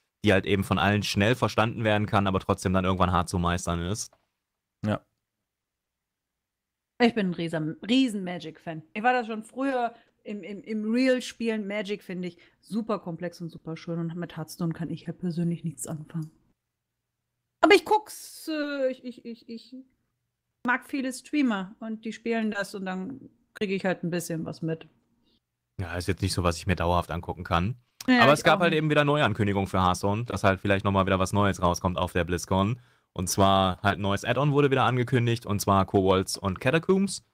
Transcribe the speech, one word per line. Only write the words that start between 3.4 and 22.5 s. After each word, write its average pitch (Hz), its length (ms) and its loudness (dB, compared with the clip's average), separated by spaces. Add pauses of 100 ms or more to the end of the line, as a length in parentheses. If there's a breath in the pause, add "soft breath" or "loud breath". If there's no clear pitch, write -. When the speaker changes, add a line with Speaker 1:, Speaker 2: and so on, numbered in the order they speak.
Speaker 1:
ist. 92 300 -6 (720)
Speaker 2:
Ja. - 160 0 (2000)
Speaker 3:
Ich 233 140 4
bin 196 160 0
ein 170 40 -4
riesen, 160 420 -4 (120)
riesen 233 360 2
Magic-Fan. 160 580 -10 (120)
Ich 214 80 -8
war 247 100 4
das 247 140 0
schon 220 160 -8
früher 247 520 -4 (300 loud breath)
im, 208 200 -10
im, 196 180 -12
im 214 260 -6
Real-Spielen. 233 760 0
Magic 202 380 -6
finde 180 240 -6
ich 175 100 -14 (220 soft breath)
super 214 400 -4
komplex 175 400 -10
und 170 100 -8
super 165 260 -12
schön 170 220 -6
und 165 160 -4
mit 175 220 -10
Hearthstone 160 360 -4
kann 160 160 -8
ich - 200 -10
halt 165 100 -8
persönlich 170 460 -4
nichts - 240 -8
anfangen. 156 420 -8 (1300)
Aber 330 140 8
ich 339 100 6
guck's, - 640 -2
äh, 285 440 -2
ich, 254 120 -14
ich, 247 200 -14
ich, 233 240 -14
ich 233 260 -16 (920)
mag 254 240 0
viele 262 240 -4
Streamer 220 680 -2
und 220 240 -10
die 220 80 -8
spielen 226 400 -2